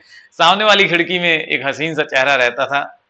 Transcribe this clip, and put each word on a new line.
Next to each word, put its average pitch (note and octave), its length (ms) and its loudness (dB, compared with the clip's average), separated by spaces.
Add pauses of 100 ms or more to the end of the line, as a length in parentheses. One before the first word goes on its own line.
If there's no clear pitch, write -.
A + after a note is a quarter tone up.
(320)
सामने F#3 320 2
वाली G3+ 240 4
खिड़की E3+ 320 -2
में E3+ 260 0
एक C3 200 -6
हसीन C#3+ 300 -4
सा D#3 80 -2
चेहरा C3+ 320 0
रहता B2 300 0
था C#3 160 -2 (280)